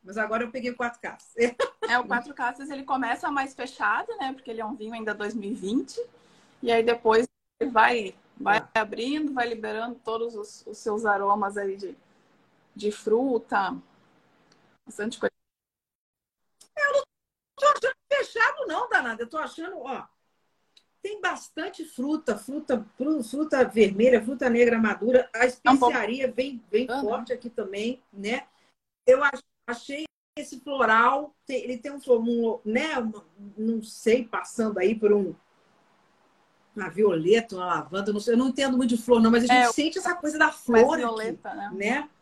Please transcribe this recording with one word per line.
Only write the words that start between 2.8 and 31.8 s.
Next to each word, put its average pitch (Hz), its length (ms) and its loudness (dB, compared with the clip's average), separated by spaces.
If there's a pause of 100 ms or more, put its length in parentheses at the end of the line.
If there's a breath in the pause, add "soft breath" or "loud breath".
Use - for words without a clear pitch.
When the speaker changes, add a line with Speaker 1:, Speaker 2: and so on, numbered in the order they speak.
Speaker 2:
começa 262 440 -2
mais 269 240 -4
fechado, 254 640 -4
né? 269 160 -6
Porque 262 180 -16
ele 226 120 -8
é 220 40 -6
um 208 100 -8
vinho 214 180 -12
ainda 220 200 -6
dois 208 200 -6
mil 202 180 -6
e - 20 -4
vinte. 202 460 -4 (640 soft breath)
E 233 100 -2
aí 226 100 4
depois 233 460 2 (320)
ele 277 100 -2
vai, 226 460 2 (220)
vai 202 240 0
Speaker 1:
Tá. 220 200 -2
Speaker 2:
abrindo, 269 520 -4
vai 240 160 -2
liberando 220 460 -6
todos 226 400 -6
os, 208 300 -14
os 214 120 -14
seus 220 280 -4
aromas 202 520 2
aí 196 180 -4
de, 196 220 -12 (760)
de 208 200 -4
fruta, 226 840 0 (1080)
bastante - 340 -10
coisa. - 140 -2 (1400)
Speaker 1:
Eu 571 160 0
não 539 100 2 (540)
tô 539 100 4
achando 571 280 2 (180)
fechado, 539 540 0
não, 381 200 -2
danada. 247 360 -2
Eu 233 40 -10
tô 311 100 -10
achando, 320 420 -10
ó, 240 260 -10 (960)
tem 415 180 -10
bastante 349 640 -8
fruta, 277 540 -6
fruta, 262 480 -6 (100)
fru-, 294 260 -2
fruta 269 440 0
vermelha, 220 580 4
fruta 254 260 -2
negra 233 300 4
madura. 226 540 2
A 226 60 -8
Speaker 2:
É 254 80 4 (240)
um 269 60 8
pouco 247 140 6
Speaker 1:
especiaria 240 400 -2
vem, 262 400 -6
vem 233 180 0
Speaker 2:
Aham. 262 120 -2
Speaker 1:
forte 240 320 -4
aqui 240 160 -10
também, 214 520 -6 (120)
né? 208 340 -6 (580)
Eu 262 160 6
ach-, 277 220 -2 (240)
achei 277 380 -10 (320)
esse 285 240 -12
floral, 262 720 2 (100)
tem, 254 160 -4
ele 247 160 -8
tem 277 140 -10